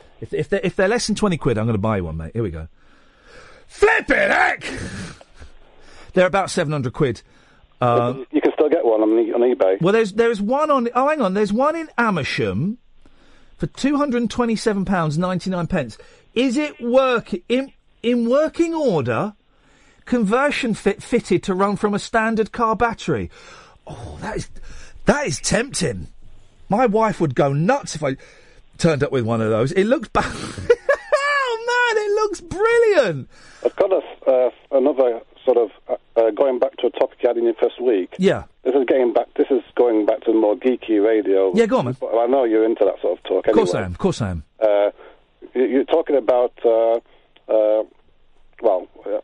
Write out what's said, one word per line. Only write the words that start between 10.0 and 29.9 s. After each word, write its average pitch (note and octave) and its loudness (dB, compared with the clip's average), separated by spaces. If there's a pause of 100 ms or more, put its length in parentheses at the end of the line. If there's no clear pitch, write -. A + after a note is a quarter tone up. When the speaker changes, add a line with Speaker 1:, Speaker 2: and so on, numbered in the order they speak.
Speaker 1:
there's A#3 0
one C4+ 0
on, B3+ 2
oh, C4 2
hang D#4 0
on. F#3 0
There's G3+ 0
one C#4 0
in D#4+ -8 (100)
Amersham D#3 -2 (800)
for F3 -6
two C#4+ -2
hundred C#4 0
and A3 -4
twenty-seven A3 -2
pounds E3 0
ninety-nine F3+ -2
pence. C3+ -4 (360)
Is B3 0
it D4 -4
work-, B3 0 (160)
in, C4 -2 (300)
in A#3 0
working D#4 0
order? F3+ -2 (720)
Conversion A#3+ 0
fit - -2
fitted - 0
to F#3+ -2
run G3 0
from G3+ -2
a G3+ -2
standard A3 -2
car A3+ 0
battery. F#3+ -2 (560)
Oh, A2+ -16
that G#3+ -8
is, - -8 (580)
that C#4 2
is D3+ -6
tempting. F3 -4 (640)
My A#3 2
wife G#3+ 0
would D3 0
go C#3+ 2
nuts F3 0
if D3+ -8
I C3+ -2 (600)
turned D3+ 2
up - -2
with C3 0
one A2+ -2
of A2 0
those. A#2 0
It F#3+ 2
looks A#3 0